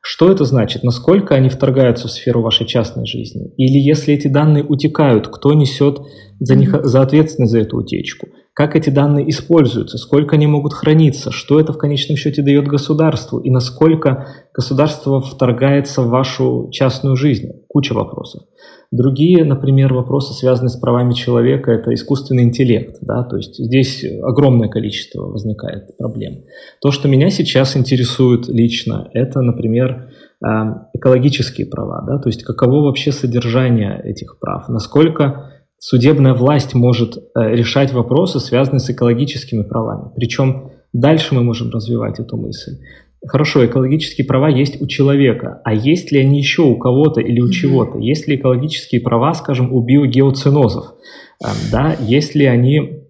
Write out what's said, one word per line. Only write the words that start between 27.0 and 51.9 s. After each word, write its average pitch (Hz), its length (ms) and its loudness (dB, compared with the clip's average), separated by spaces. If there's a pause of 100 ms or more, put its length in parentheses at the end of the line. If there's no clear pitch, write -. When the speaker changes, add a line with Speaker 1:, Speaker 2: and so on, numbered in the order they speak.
Speaker 1:
меня 139 220 4
сейчас 135 440 0
интересует 123 720 0
лично, 117 680 -2
это, 131 280 -2
например, 120 680 -2 (340)
эм, 110 380 -4 (100)
экологические 131 760 0
права, - 400 -10
да, 139 120 -4
то 120 100 -4
есть - 140 -8
каково 131 420 2
вообще 139 260 0
содержание 120 920 0
этих - 340 -12
прав, - 300 -8
насколько 143 840 0 (280)
судебная 135 560 4
власть 135 400 0
может, 120 420 2
э, - 40 -16 (340)
решать 135 360 0
вопросы, 131 480 0
связанные 135 400 0
с - 100 -4
экологическими 120 720 -2
правами. 110 520 -8
Причём 127 560 -2 (220)
дальше 147 420 2
мы 120 80 2
можем 117 280 -2
развивать 113 480 -6
эту 117 180 -10
мысль. 113 400 -12 (500)
Хорошо, 139 380 2
экологические 135 600 -2
права 135 220 2
есть 131 300 0
у 139 60 -4
человека, 139 800 0
а 110 100 -2
есть 139 380 0
ли 139 80 4
они 135 180 4
ещё 143 300 2
у 117 100 2
кого-то 139 440 2
или 120 180 0
у 123 60 2
Speaker 2:
Мгм. 104 80 0
Speaker 1:
чего-то? 135 440 0
Есть 123 300 -4
ли 147 80 0
экологические 131 680 -2
права, 123 320 0
скажем, 127 400 -2
у 123 100 2
биогеоценозов? 135 1120 2 (500)
Эм, 113 60 -6 (220)
да, 143 280 0